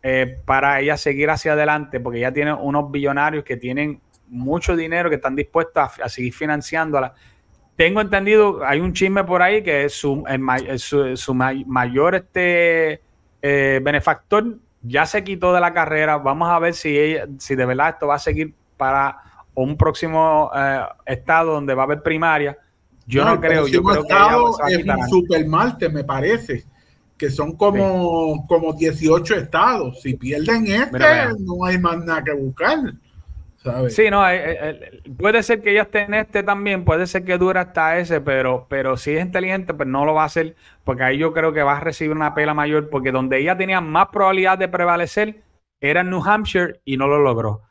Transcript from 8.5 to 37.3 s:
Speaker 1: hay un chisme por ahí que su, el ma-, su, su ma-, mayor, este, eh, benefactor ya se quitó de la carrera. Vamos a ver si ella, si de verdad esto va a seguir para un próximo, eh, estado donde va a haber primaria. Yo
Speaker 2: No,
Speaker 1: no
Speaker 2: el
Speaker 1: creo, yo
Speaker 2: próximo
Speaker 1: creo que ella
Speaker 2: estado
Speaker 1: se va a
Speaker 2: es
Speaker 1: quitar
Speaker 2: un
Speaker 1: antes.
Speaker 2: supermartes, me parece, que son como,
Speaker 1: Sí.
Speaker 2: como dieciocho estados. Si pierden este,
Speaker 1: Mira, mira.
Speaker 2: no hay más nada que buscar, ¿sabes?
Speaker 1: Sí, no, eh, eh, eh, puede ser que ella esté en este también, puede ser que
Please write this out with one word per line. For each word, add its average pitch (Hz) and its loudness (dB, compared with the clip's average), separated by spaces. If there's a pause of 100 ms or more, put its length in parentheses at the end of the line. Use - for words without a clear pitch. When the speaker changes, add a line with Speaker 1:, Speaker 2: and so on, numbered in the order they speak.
Speaker 1:
hay 143 0
un 180 -2
chisme 190 0
por 175 0
ahí 208 4
que 147 0
su, 143 -4
el 135 -2
ma-, 131 -2
su, 135 -2
su - -6
ma-, 127 0 (120)
mayor, 131 0
este, 170 0 (400)
eh, 139 2
benefactor 165 0 (240)
ya 135 2
se 202 -4
quitó 180 0
de 180 4
la 175 2
carrera. 156 0
Vamos 143 -2
a 170 2
ver 170 0
si 147 -2
ella, 151 0 (120)
si - -6
de 131 0
verdad 131 2
esto 160 -6
va 143 2
a 143 -6
seguir 156 -4 (240)
para 135 0 (360)
un 131 -2
próximo, 160 2
eh, 139 0 (240)
estado 160 0
donde 143 -2
va 131 0
a - 2
haber 147 -4
primaria. 156 0 (500)
Yo 127 0
Speaker 2:
No, 165 4
Speaker 1:
no 165 4
Speaker 2:
el - -4
Speaker 1:
creo, 160 2
yo 156 2
Speaker 2:
próximo 185 2
Speaker 1:
creo 151 2
que 147 -2
ella 202 8
Speaker 2:
estado 240 4
Speaker 1:
se - -4
va 143 0
a 143 2
Speaker 2:
es 170 2
Speaker 1:
quitar 143 0
Speaker 2:
un 123 -2
Speaker 1:
antes. 123 -4
Speaker 2:
supermartes, 165 2
me 143 -4
parece, 143 -2 (520)
que 143 -2
son 151 -4
como, 180 2
Speaker 1:
Sí. - -8
Speaker 2:
como 165 2
dieciocho 156 2
estados. 165 0
Si 131 -4
pierden 170 0
este, 226 0
Speaker 1:
Mira, 302 4
mira. 220 -4
Speaker 2:
no 180 -4
hay 185 0
más 170 0
nada 160 -2
que 151 -2
buscar, 143 -2 (760)
¿sabes? 123 -4
Speaker 1:
Sí, 214 4
no, 196 4
eh, 180 2
eh, 160 -4
eh, - -12
puede 214 2
ser 220 0
que 208 0
ella 208 4
esté 208 -2
en 202 -4
este 214 -2
también, 202 -2
puede 175 2
ser 185 -4
que 180 -2